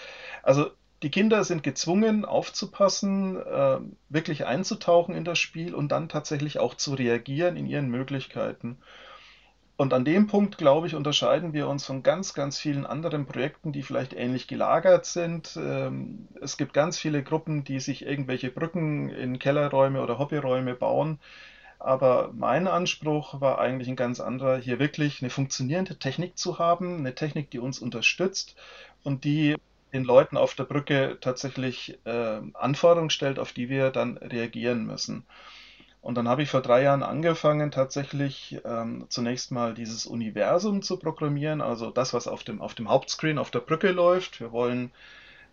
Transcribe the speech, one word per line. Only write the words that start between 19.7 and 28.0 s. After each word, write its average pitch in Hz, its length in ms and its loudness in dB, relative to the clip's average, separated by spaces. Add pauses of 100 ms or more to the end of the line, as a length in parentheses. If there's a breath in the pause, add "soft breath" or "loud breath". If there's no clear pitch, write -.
oder 120 160 -2
Hobbyräume 131 560 0
bauen. 135 420 0 (600 loud breath)
Aber 131 560 4
mein 127 320 0
Anspruch 156 760 -2
war 135 180 2
eigentlich 127 280 0
ein 127 80 -4
ganz 123 240 -2
anderer, 131 400 0
hier 120 180 -4
wirklich 147 460 0
eine 123 80 -4
funktionierende 143 680 -2
Technik 165 400 -4
zu - 220 -4
haben, 175 400 2
eine 127 160 -4
Technik, 151 340 -4
die 127 100 -8
uns 131 200 -6
unterstützt 123 760 -2 (480 loud breath)